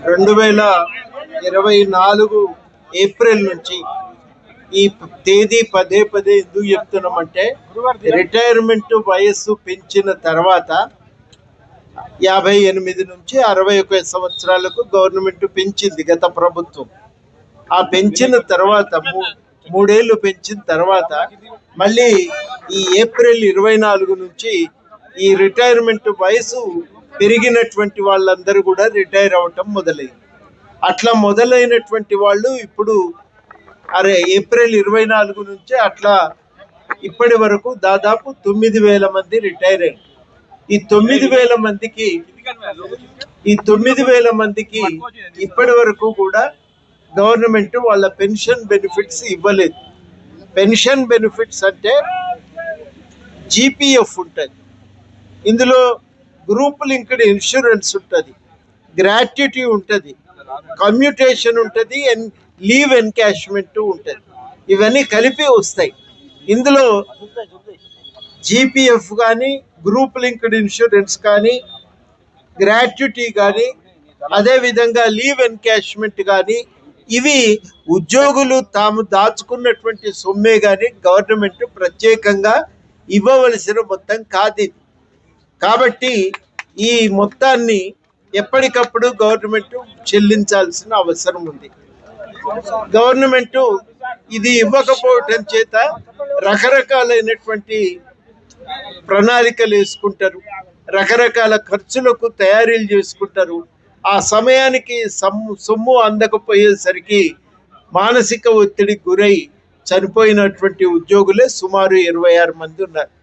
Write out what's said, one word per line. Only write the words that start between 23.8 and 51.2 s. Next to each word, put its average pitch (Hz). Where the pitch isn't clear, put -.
నాలుగు 190
నుంచి 208
ఈ 196
రిటైర్మెంట్ 226
వయసు 233
పెరిగినటువంటి 220
వాళ్ళందరూ 190
కూడా 190
రిటైర్ 196
అవటం 175
మొదలైంది. 151
అట్లా 233
మొదలైనటువంటి 233
వాళ్ళు 208
ఇప్పుడు, 214
అరే, 190
ఏప్రిల్ 233
ఇరవై 214
నాలుగు 208
నుంచే 196
అట్లా 202
ఇప్పటి 233
వరకు 208
దాదాపు 202
తొమ్మిది 214
వేల 202
మంది 190
రిటైర్ 180
అయ్యారు. -
ఈ -
తొమ్మిది 247
వేల 240
మందికి, 220
ఈ 208
తొమ్మిది 247
వేల 240
మందికి 214
ఇప్పటి 240
వరకు 214
కూడా 202
గవర్నమెంట్ 220
వాళ్ళ 196
పెన్షన్ 220
బెనిఫిట్స్ 202
ఇవ్వలేదు. 185
పెన్షన్ 233
బెనిఫిట్స్ 220